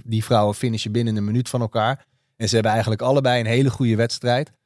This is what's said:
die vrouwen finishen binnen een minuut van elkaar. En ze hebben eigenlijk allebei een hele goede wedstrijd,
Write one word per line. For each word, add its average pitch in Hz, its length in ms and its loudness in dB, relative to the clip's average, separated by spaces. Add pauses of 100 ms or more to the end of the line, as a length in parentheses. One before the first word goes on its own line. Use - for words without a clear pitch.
die 110 180 -2
vrouwen 104 320 2
finishen 113 360 -4
binnen 117 240 0
een 101 100 -2
minuut 120 240 -2
van 123 120 -2
elkaar. 113 440 -2 (320)
En 113 100 -4
ze 104 60 0
hebben 110 180 2
eigenlijk 110 300 0
allebei 123 380 2
een 113 60 -2
hele 127 240 2
goede 117 260 0
wedstrijd, 120 560 -2 (140)